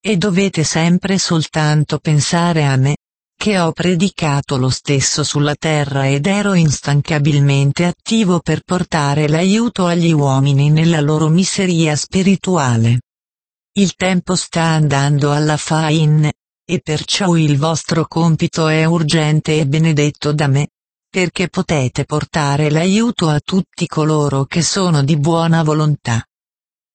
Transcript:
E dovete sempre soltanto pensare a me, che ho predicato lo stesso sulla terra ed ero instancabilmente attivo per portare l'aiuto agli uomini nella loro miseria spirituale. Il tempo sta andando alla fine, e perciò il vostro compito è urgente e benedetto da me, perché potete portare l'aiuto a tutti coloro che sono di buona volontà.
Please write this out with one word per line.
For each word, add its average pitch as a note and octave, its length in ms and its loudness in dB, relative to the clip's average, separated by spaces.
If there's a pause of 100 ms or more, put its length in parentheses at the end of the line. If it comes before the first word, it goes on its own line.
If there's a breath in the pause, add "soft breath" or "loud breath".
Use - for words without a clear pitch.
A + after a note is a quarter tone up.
E G3+ 160 -2
dovete F#3 480 0
sempre F3 540 0
soltanto D3+ 800 0
pensare E3 640 0
a C#3 100 0
me, C3+ 220 0 (400)
che G#3 200 -2
ho E3 140 0
predicato D#3+ 880 -2
lo B2+ 120 0
stesso C#3 540 -2
sulla C#3+ 320 0
terra C#3+ 540 -2
ed C#3+ 180 0
ero G3+ 280 0
instancabilmente C#3+ 1300 0
attivo F3+ 560 0
per D#3 220 -4
portare D3+ 680 -2
l'aiuto F#3+ 580 0
agli E3+ 240 2
uomini C#3 600 2
nella D#3+ 300 2
loro D#3 280 0
miseria E3+ 680 0
spirituale. C#3 1080 0 (720)
Il G3 200 0
tempo F#3 400 -2
sta - 280 -4
andando D3 680 0
alla D3+ 260 0
fine, D#3 760 0 (320)
e F3 160 -4
perciò E3 560 -2
il D3+ 220 2
vostro D#3+ 500 -2
compito E3 580 0
è D#3 180 2
urgente D#3 760 0
e C3+ 80 0
benedetto D3 640 0
da D3 160 0
me, C#3 180 2 (460)
perché F3+ 360 -2
potete C#3+ 580 -2
portare D3 640 -2
l'aiuto F#3+ 580 0
a D3+ 100 2
tutti - 480 -4
coloro D3 600 0
che E3+ 160 -4
sono E3+ 420 0
di D3+ 140 0
buona E3 440 2
volontà. D3+ 640 0 (720)